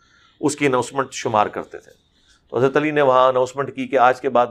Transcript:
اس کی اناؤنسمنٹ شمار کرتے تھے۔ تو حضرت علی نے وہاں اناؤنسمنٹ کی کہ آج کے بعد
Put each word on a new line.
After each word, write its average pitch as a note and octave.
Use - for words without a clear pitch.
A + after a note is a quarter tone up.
اس D3
کی C#3+
اناؤنسمنٹ C3
شمار A2
کرتے -
تھے۔ -
تو -
حضرت C3+
علی D3+
نے D3
وہاں B2+
اناؤنسمنٹ B2+
کی C3
کہ C3+
آج B2+
کے C#3
بعد B2